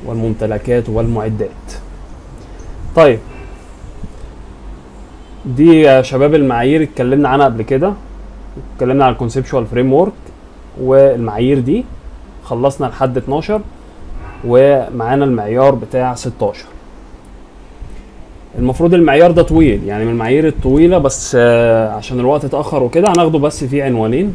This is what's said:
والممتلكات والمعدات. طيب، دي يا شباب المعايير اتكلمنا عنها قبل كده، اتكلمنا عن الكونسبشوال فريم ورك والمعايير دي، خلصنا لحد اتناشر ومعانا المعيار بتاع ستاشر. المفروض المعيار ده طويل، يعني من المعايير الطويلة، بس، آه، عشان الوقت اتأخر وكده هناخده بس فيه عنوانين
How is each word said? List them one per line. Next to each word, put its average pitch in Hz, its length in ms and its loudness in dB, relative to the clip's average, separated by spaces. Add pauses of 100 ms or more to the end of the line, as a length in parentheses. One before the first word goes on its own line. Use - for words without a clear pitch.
والممتلكات 113 800 -4
والمعدات. 110 600 -2 (1500)
طيب، 143 220 6 (2250)
دي 156 340 6
يا 135 220 6
شباب 139 320 2
المعايير 135 480 2
اتكلمنا 135 460 0
عنها 127 160 4
قبل 113 180 0
كده، 135 300 0 (800)
اتكلمنا 131 300 0
عن 127 80 4
الكونسبشوال 120 540 -4
فريم 123 260 0
ورك 180 200 2 (680)
والمعايير 127 800 2
دي، 165 240 -2 (600)
خلصنا 135 420 -2
لحد 127 300 -4
اتناشر 151 440 -4 (840)
ومعانا 123 800 2
المعيار 123 500 2
بتاع 127 400 -4
ستاشر. - 520 -8 (1900)
المفروض 170 360 0
المعيار 165 360 6
ده 170 120 4
طويل، 156 420 2
يعني 104 200 -4
من 113 60 -2
المعايير 117 360 0
الطويلة، 156 520 2
بس، - 420 -2
آه، 117 480 4
عشان 107 320 -8
الوقت 139 240 0
اتأخر 143 380 -2
وكده 165 260 2
هناخده 170 300 2
بس 147 260 -2
فيه 139 200 -4
عنوانين 127 500 -2